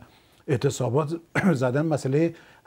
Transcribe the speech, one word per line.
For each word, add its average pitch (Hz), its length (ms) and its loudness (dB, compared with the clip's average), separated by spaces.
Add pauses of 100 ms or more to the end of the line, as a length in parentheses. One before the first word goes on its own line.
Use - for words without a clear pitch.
(480)
اعتصابات 139 680 0 (200)
<clears throat> 175 180 2
زدن، 131 320 0
مسئلهٔ 151 480 0 (340)